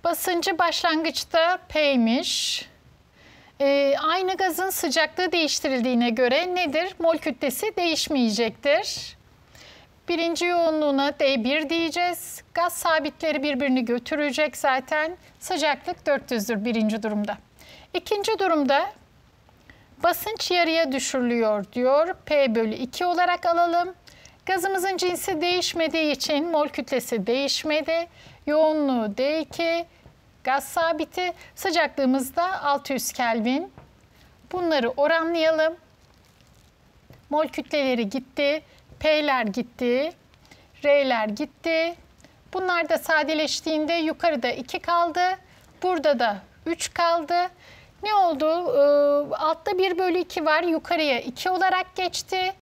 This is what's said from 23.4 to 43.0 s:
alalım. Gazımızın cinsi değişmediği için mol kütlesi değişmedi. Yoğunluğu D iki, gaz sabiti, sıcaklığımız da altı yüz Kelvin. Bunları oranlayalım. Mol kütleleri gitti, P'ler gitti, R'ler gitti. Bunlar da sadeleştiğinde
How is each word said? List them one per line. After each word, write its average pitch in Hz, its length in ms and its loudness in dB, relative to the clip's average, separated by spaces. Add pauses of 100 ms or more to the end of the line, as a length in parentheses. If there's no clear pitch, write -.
alalım. 349 480 2 (520)
Gazımızın 381 520 0
cinsi 359 440 -2
değişmediği 330 680 0
için 302 400 -2
mol 302 160 2
kütlesi 240 600 -4
değişmedi. 302 800 -2 (400)
Yoğunluğu 294 680 2
D 294 240 0
iki, 339 440 -4 (580)
gaz 269 200 0
sabiti, 330 680 -2 (220)
sıcaklığımız 277 800 0
da 359 280 -2
altı 285 300 -2
yüz - 180 -4
Kelvin. 247 600 -2 (800)
Bunları 320 380 0
oranlayalım. 320 840 2 (1600)
Mol 302 180 2
kütleleri 262 640 -2
gitti, 285 520 -2 (380)
P'ler 294 460 2
gitti, 247 640 -2 (760)
R'ler 262 420 4
gitti. 320 680 -2 (580)
Bunlar 349 360 0
da 330 80 2
sadeleştiğinde 311 960 0